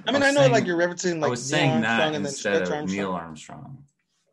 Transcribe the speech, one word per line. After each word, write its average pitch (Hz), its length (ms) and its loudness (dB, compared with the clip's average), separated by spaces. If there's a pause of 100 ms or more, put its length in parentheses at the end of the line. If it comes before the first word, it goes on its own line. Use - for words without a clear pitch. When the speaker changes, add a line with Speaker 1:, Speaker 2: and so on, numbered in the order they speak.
Speaker 1:
I 226 60 0
mean, 277 100 2
Speaker 2:
I 277 40 4
Speaker 1:
I - 20 4
Speaker 2:
was 285 80 2
Speaker 1:
know, 285 60 6
Speaker 2:
saying, 247 100 6
Speaker 1:
like, 208 140 4
you're 170 120 0
referencing, 175 380 0
Speaker 2:
I 160 40 -4
Speaker 1:
like, 143 100 0
Speaker 2:
was 127 200 -6
Speaker 1:
Neil 151 80 2
Speaker 2:
saying 135 220 2
that 113 100 0
Speaker 1:
Armstrong 131 240 2
and 147 100 -2
then 143 60 -4
Speaker 2:
instead 101 240 -2
Speaker 1:
Stretch 92 140 0
Speaker 2:
of - 60 -2
Speaker 1:
Armstrong. 98 220 -4
Speaker 2:
Neil 98 160 -4
Armstrong. 76 720 -12 (480)